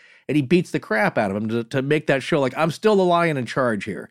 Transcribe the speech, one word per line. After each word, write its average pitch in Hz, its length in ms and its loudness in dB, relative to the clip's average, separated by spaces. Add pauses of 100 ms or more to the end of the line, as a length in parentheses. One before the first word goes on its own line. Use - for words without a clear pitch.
(300)
and 135 80 -2
he 147 40 4
beats 170 300 0
the 156 80 -4
crap 214 380 -2
out 107 120 0
of 98 80 -4
him 107 120 -4
to, 117 160 -2
to 135 160 -2
make 151 260 0
that 135 160 0
show 160 160 0
like, 131 180 -2
"I'm 160 140 0
still 214 240 2
the 190 80 4
lion 170 340 2
in 123 80 -4
charge 117 380 -2
here. 104 280 -10